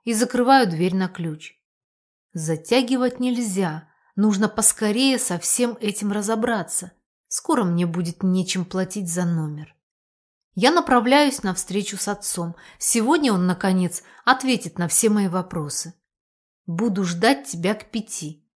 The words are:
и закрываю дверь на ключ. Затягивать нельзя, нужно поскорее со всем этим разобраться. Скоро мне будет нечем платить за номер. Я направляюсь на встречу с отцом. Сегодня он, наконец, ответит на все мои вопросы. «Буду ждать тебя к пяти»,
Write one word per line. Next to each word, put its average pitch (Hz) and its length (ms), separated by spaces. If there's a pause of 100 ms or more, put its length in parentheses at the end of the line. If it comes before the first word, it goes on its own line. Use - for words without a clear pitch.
и 233 100
закрываю 247 560
дверь 170 240
на 190 140
ключ. 165 460 (800)
Затягивать 233 880
нельзя, 196 680 (260)
нужно 208 340
поскорее 220 720
со 175 200
всем 240 400
этим 208 320
разобраться. 214 800 (360)
Скоро - 360
мне 175 220
будет 170 360
нечем 185 440
платить 185 440
за 175 140
номер. 156 520 (800)
Я 233 180
направляюсь 277 720
на 190 100
встречу 190 420
с - 140
отцом. - 460 (220)
Сегодня 262 540
он, 180 160
наконец, 185 560 (220)
ответит 262 520
на 175 120
все - 200
мои 202 200
вопросы. 170 640 (720)
«Буду 190 400
ждать 220 420
тебя 175 260
к - 160
пяти», 165 520 (140)